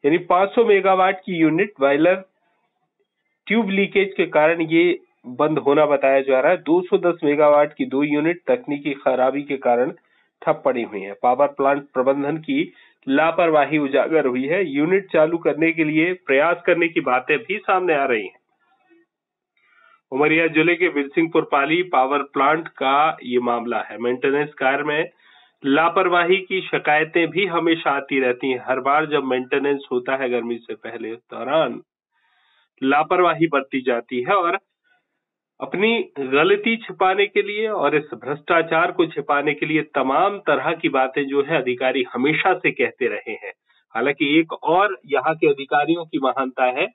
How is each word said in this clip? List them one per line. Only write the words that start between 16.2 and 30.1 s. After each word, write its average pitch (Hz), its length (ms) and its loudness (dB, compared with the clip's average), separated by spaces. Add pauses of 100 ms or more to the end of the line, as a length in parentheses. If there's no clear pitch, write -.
करने 170 220 2
की 165 140 -2
बातें 131 360 0
भी 180 200 -6
सामने 180 360 0
आ 139 120 0
रही 113 180 0
हैं। - 160 -14 (1700)
उमरिया 156 360 2
जिले 160 280 2
के 175 140 0
बिरसिंहपुर 151 640 0
पाली 156 320 0
पावर 143 340 0
प्लांट 139 500 0
का 143 560 0
ये 123 160 0
मामला 117 400 -2
है। 104 180 -10
मेंटेनेंस 135 560 -2
कार्य 139 300 -2
में 151 260 -2 (560)
लापरवाही 175 720 2
की 190 240 -6
शिकायतें 160 680 0
भी 175 180 -2
हमेशा 165 460 0
आती 139 280 -2
रहती 127 320 -2
हैं। 123 160 -4
हर 127 120 -2
बार 143 260 0
जब 147 180 -2
मेंटेनेंस 135 680 -2
होता 127 240 -2